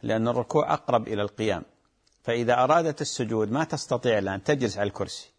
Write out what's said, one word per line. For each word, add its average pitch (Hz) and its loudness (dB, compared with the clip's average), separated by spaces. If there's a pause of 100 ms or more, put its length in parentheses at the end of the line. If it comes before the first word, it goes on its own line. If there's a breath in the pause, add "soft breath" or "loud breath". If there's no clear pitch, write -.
لأن 113 0
الركوع 123 0
أقرب 123 0
إلى 104 -2
القيام، 101 -2 (600)
فإذا 120 2
أرادت 147 4
السجود 113 -2
ما 151 0
تستطيع 123 -2
الآن 98 -4
تجلس 123 0
على 101 0
الكرسي - -8